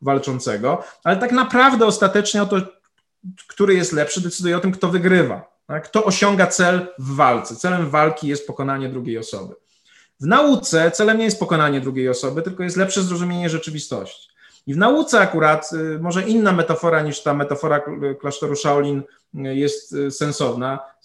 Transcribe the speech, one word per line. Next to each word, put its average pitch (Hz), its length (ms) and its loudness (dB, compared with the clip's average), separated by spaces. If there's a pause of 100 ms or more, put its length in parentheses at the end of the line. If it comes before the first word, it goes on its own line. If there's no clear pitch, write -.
walczącego, 135 840 -2 (200)
ale 185 140 2
tak 240 140 -2
naprawdę 254 540 4
ostatecznie 208 580 2
o - 20 2
to, 196 120 0 (880)
który 196 260 2
jest 175 200 2
lepszy, 151 280 -2
decyduje 175 360 -2
o - 20 -2
tym, 185 120 0
kto 185 160 -2
wygrywa, 170 640 2 (160)
tak? 151 160 -8
Kto 214 220 0
osiąga 196 420 4
cel 180 400 2 (120)
w 135 160 -8
walce. 123 400 2
Celem 180 340 -2
walki 151 380 2
jest 143 200 -4
pokonanie 135 420 -6
drugiej 117 280 -6
osoby. 95 380 -12 (640)
W 135 60 -10
nauce 196 640 4
celem 214 260 2
nie 226 80 0
jest 214 140 -2
pokonanie 151 420 0
drugiej 131 280 -4
osoby, 135 320 -4
tylko 180 220 -8
jest 180 140 -4
lepsze 190 240 0
zrozumienie 175 480 -2
rzeczywistości. 151 800 -8 (400)
I 139 40 -4
w 147 40 -2
nauce 247 420 4
akurat, 156 540 2
y, 160 260 -4
może 170 220 -2
inna 220 300 2
metafora 165 500 0
niż 147 220 -4
ta 143 100 0
metafora 147 460 -2
kl-, 143 360 -6
klasztoru 143 400 -6
Shaolin, 143 480 0 (320)
y, 147 40 -10 (160)
jest, 143 380 -2
y, 143 180 -2
sensowna. 135 680 -4 (260)